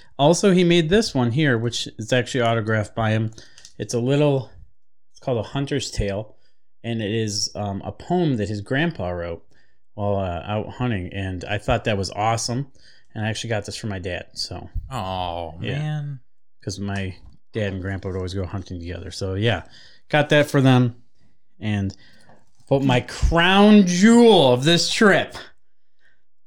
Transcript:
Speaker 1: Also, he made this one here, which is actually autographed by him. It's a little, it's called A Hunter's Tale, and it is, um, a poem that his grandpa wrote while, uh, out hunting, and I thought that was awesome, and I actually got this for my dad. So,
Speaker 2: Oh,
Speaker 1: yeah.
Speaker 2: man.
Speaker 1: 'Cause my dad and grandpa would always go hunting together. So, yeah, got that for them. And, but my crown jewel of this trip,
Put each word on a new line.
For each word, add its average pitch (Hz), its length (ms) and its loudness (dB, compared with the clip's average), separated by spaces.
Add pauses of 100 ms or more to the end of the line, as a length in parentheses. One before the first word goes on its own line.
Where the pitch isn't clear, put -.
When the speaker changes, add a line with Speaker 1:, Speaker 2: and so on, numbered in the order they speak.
(180)
Speaker 1:
Also, 160 340 4
he 180 120 4
made 170 260 4
this 220 260 0
one 120 160 0
here, 135 260 2
which 117 300 -4 (100)
is 107 140 -6
actually 123 320 0
autographed 110 520 0
by 110 160 0
him. 110 200 -2 (460)
It's - 160 -10
a 120 60 0
little, 135 520 0 (600)
it's - 100 -20
called 127 160 -2
A 104 120 -2
Hunter's 139 400 -4
Tale, 98 460 -6 (480)
and 113 180 -6
it 101 100 -4
is, 110 440 -4
um, 101 300 -6
a 104 80 -10
poem 175 420 -2
that 101 140 -4
his 104 100 -6
grandpa 131 520 -4
wrote 85 340 -10 (480)
while, 101 240 -4
uh, 90 280 -6
out 104 280 -6
hunting, 107 400 -6
and 92 320 -8
I 104 140 -6
thought 117 260 -2
that 107 120 0
was 95 140 -4
awesome, 117 560 -4 (480)
and 110 100 -6
I 110 40 -2
actually 113 220 -6
got 104 140 -4
this 101 120 -12
for 117 100 -10
my 98 120 -8
dad. 90 340 -8
So, - 360 -10 (220)
Speaker 2:
Oh, 90 680 -6
Speaker 1:
yeah. 131 180 -6
Speaker 2:
man. 147 400 -6 (420)
Speaker 1:
'Cause 101 160 -10
my 98 380 -6 (380)
dad 104 180 -4
and 95 100 -8
grandpa 95 280 -8
would 92 80 -6
always 92 160 -8
go 95 120 -6
hunting 92 360 -10
together. - 300 -12
So, 95 240 -6
yeah, 101 280 0 (460)
got 151 200 2
that 147 220 4
for 143 80 2
them. 127 360 4 (640)
And, 101 340 -2 (720)
but 135 160 2
my 127 160 4
crown 190 880 6
jewel 196 640 8
of 123 140 2
this 170 260 2
trip, 180 440 4 (1120)